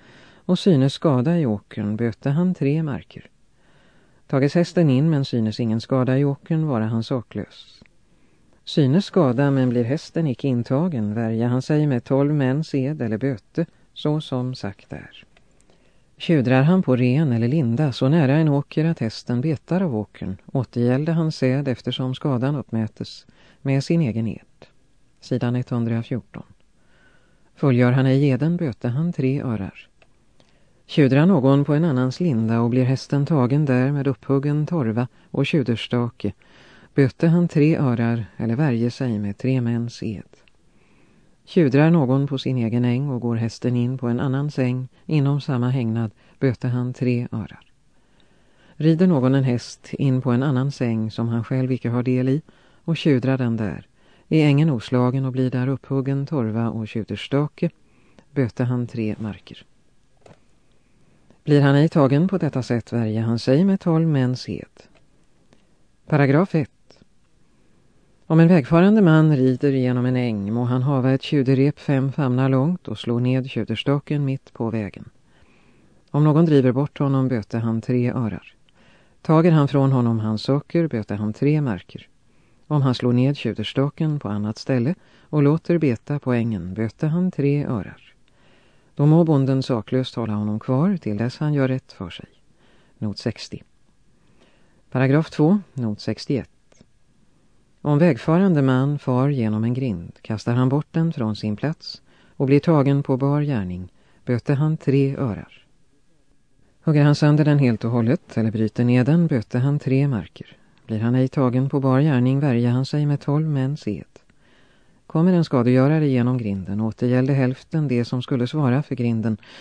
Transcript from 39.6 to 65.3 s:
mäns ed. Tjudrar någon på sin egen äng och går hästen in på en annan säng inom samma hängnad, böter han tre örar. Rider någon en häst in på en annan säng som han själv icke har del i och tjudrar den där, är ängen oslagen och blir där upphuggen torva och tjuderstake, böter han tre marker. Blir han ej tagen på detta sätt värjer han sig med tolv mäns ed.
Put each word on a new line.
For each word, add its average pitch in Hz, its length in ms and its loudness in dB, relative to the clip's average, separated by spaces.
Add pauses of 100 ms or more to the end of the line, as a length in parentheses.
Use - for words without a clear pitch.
mäns 117 420 -4
ed. 104 260 -8 (1200)
Tjudrar 147 380 4
någon 139 380 2
på 139 100 -6
sin 131 200 -4
egen 120 280 0
äng 123 240 -2
och 123 120 -6
går 120 140 -2
hästen 113 400 -4
in 123 220 -2
på 123 100 -6
en 120 120 -2
annan 139 320 -2
säng 127 360 -2 (180)
inom 143 360 0
samma 123 280 -2
hängnad, 117 420 -2 (280)
böter 131 300 -2
han 123 240 -4
tre 123 380 -2
örar. - 400 -12 (1040)
Rider 160 320 4
någon 135 280 4
en 135 80 2
häst - 500 -4
in 131 280 0
på 127 100 -2
en 120 120 2
annan 135 280 0
säng 113 400 -2
som 117 160 -4
han 117 160 -2
själv 131 280 -2
icke 123 180 -4
har 120 140 -2
del 127 260 0
i 143 120 0 (420)
och 165 140 -2
tjudrar 131 400 2
den 120 200 -2
där, 104 300 -6 (420)
är 156 160 4
ängen 147 240 4
oslagen 123 560 0
och 131 60 -4
blir 127 200 -2
där 127 160 -2
upphuggen 139 580 -4
torva 113 440 -2
och 110 180 -6
tjuderstake, 135 840 -4 (640)
böter 127 340 -2
han 123 220 -2
tre 110 320 -4
marker. - 460 -12 (1800)
Blir 147 180 4
han 139 140 6
ej 147 140 4
tagen 143 380 4
på 190 100 -2
detta 139 260 -2
sätt 120 300 -4
värjer 113 280 -2
han 113 180 0
sig 139 260 2
med 196 140 2
tolv 165 280 0
mäns 127 420 0
ed. - 340 -12 (1200)